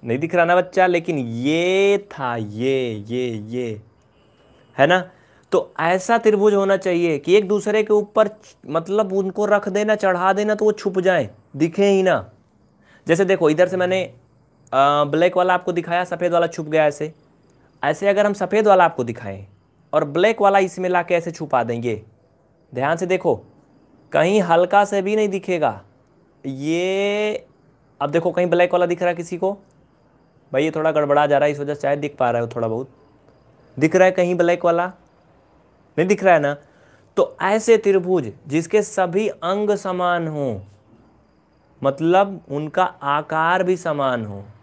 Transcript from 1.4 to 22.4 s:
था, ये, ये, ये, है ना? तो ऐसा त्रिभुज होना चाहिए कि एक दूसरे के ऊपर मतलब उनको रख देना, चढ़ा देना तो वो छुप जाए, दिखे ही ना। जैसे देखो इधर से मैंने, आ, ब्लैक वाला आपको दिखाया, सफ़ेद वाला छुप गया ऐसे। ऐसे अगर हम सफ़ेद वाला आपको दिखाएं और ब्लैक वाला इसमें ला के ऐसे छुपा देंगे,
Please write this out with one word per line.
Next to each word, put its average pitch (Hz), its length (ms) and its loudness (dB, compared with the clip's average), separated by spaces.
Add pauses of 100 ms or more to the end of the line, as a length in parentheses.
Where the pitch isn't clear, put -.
था, 127 260 -6
ये, 117 560 -2
ये, 113 360 -6
ये, 110 520 -8 (960)
है 135 100 6
ना? 180 120 4 (540)
तो - 280 0
ऐसा 185 380 0
त्रिभुज 214 360 4
होना 196 240 2
चाहिए 175 400 0
कि 170 180 0
एक 208 120 2
दूसरे 208 340 0
के 214 100 0
ऊपर 208 380 2 (380)
मतलब 190 440 -2
उनको 190 340 -2
रख 202 220 0
देना, 208 280 0
चढ़ा 190 360 0
देना 208 220 0
तो 208 100 -2
वो 214 80 4
छुप 196 280 -4
जाए, 175 280 2 (280)
दिखे 170 300 0
ही 196 160 4
ना। 156 280 0 (760)
जैसे 170 180 2
देखो 180 260 2
इधर 170 180 2
से 190 80 -4
मैंने, 180 260 0 (720)
आ, 143 320 2
ब्लैक 165 320 0
वाला 180 180 2
आपको 180 180 -4
दिखाया, 175 320 -2
सफ़ेद 175 280 -4
वाला 165 160 2
छुप 160 200 -8
गया 156 180 2
ऐसे। 151 260 -4 (680)
ऐसे 156 260 -2
अगर 202 180 2
हम 208 80 0
सफ़ेद 202 320 0
वाला 190 180 8
आपको 160 200 0
दिखाएं 98 420 -10 (460)
और 156 140 2
ब्लैक 185 360 0
वाला 196 180 4
इसमें 185 280 -4
ला 180 140 0
के 175 120 -2
ऐसे 170 160 -2
छुपा 147 340 -2
देंगे, 117 380 -4 (680)